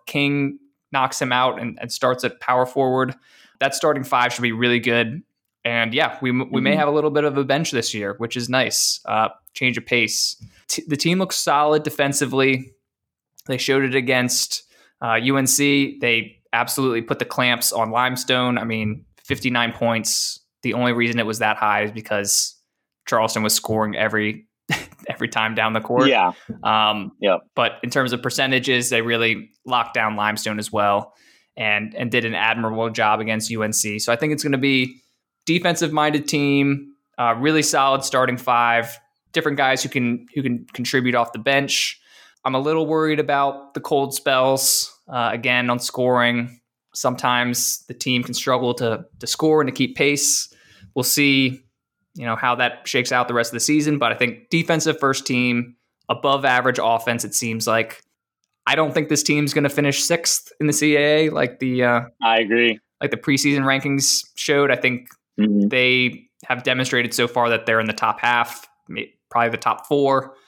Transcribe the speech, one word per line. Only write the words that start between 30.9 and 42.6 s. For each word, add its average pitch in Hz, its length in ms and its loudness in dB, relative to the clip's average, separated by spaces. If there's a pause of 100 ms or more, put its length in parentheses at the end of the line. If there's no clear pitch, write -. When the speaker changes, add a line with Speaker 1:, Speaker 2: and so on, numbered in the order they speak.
Speaker 1:
and, 107 400 -2
and 123 140 -4
did 113 160 0
an 113 80 -4
admirable 110 560 0
job 110 300 0
against 110 320 -4
U 110 120 -4
N 107 100 -2
C. 107 260 -4
So 117 120 -2
I 117 40 2
think 151 180 -2
it's 143 100 -6
gonna 139 140 -2
be 131 440 0 (440)
defensive-minded 156 800 0
team, 139 680 0 (240)
uh, 120 200 2
really 151 240 2
solid 135 420 2
starting 127 340 0
five, 120 600 0 (360)
different 151 240 0
guys 131 260 2
who 131 60 -6
can, 120 440 -2
who 143 80 -4
can 120 320 -4
contribute 123 420 0
off 120 180 0
the 117 60 -8
bench. 139 600 0 (460)
I'm 131 100 0
a 131 40 2
little 156 280 0